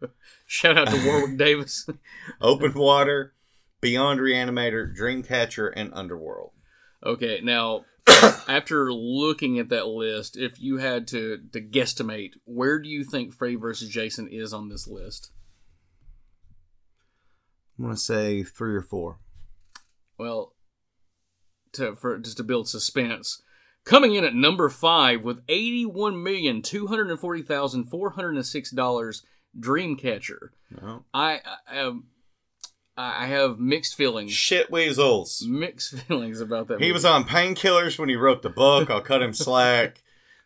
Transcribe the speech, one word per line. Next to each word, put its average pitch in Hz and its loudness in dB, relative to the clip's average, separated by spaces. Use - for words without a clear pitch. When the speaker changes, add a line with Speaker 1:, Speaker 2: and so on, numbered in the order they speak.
Speaker 1:
<laughs> - -18
Shout 165 4
out 139 6
to 131 2
Warwick 139 2
Davis. 147 0
Speaker 2:
<laughs> - -20
Open 139 4
Water, 143 4
Beyond 131 2
Reanimator, 123 -2
Dreamcatcher, 120 -4
and 101 -8
Underworld. 85 -12
Speaker 1:
Okay, 117 -4
now, 113 -2
<coughs> - -2
after 139 0
looking 127 -2
at 120 -6
that 110 0
list, 110 -6
if 123 -8
you 135 -4
had 127 -4
to, 110 -6
to 120 -10
guesstimate, 110 -4
where 127 -2
do 151 -10
you 147 -8
think 135 -8
Freddy 123 -6
versus 110 -10
Jason 110 -8
is 110 -10
on 107 -12
this 104 -12
list? 95 -16
Speaker 2:
I'm 123 -6
gonna 113 -6
say 107 -2
three 110 -6
or 95 -4
four. 85 -8
Speaker 1:
Well, 113 -8
to, 113 -6
for, 120 -4
just 117 -12
to 120 -8
build 113 -2
suspense, - -6
coming 247 8
in 196 2
at 127 0
number 151 4
five 135 4
with 120 -6
eighty-one 208 -2
million 170 -2
two 208 -6
hundred 208 -2
and 165 -4
forty 170 -6
thousand 135 -2
four 185 -6
hundred 180 -6
and 131 -4
six - -8
dollars, 123 -4
Dreamcatcher. 135 -4
Speaker 2:
No. 113 -16
Speaker 1:
I, 151 0
I, 127 -8
um, 123 -4
I, 120 -6
I - -4
have 135 2
mixed 135 -2
feelings. 113 -2
Speaker 2:
Shit 175 2
weasels. 135 2
Speaker 1:
Mixed 143 -6
<laughs> 127 -12
feelings 117 -4
about 110 -6
that 117 -2
Speaker 2:
He 135 0
Speaker 1:
movie. 175 2
Speaker 2:
was 170 0
on 151 6
painkillers 175 2
when 156 -2
he 123 0
wrote 127 4
the 104 -6
book. 139 4
I'll 104 2
cut 131 2
him 113 -2
slack. 123 2
Speaker 1:
<laughs> - -20